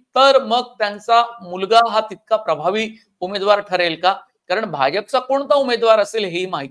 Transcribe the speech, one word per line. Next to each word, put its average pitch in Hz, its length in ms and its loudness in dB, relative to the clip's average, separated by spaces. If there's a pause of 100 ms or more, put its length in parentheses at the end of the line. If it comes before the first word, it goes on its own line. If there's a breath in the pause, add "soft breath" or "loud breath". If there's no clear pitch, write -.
तर 269 400 4
मग 240 360 -4
त्यांचा 214 440 0 (200)
मुलगा 190 480 2
हा 214 100 0
तितका 220 360 -4
प्रभावी 196 520 -2 (320 soft breath)
उमेदवार 202 400 0
ठरेल 175 420 -4
का? 180 100 2 (360)
कारण 196 160 -2
भाजपचा 165 540 -2
कोणता 277 360 -2
उमेदवार 233 440 2
असेल 208 260 -2
हेही 180 220 -6
माहित 147 240 -8